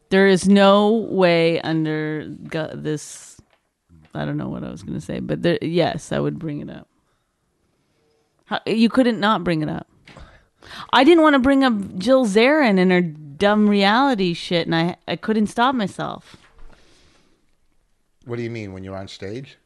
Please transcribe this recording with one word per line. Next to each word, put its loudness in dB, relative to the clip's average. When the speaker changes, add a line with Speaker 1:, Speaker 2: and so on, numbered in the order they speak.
Speaker 1:
There 4
is 2
no 6
way 0
under -4
go-, -8
this. -10
I -8
don't -6
know -8
what -10
I -12
was -16
gonna -10
say, -10
but -8
there, -2
yes, -4
I -4
would -6
bring -10
it -14
up. -20
How, -8
you 2
couldn't 2
not 0
bring -2
it -6
up. -10
I 6
didn't 8
wanna 6
bring 4
up 2
Jill 4
Zarin 4
and 4
her 4
dumb 0
reality 2
shit, -4
and -2
I, -2
I -6
couldn't -2
stop 0
myself. -8
Speaker 2:
What -10
do -6
you -6
mean, -10
when -14
you're -12
on -12
stage? -14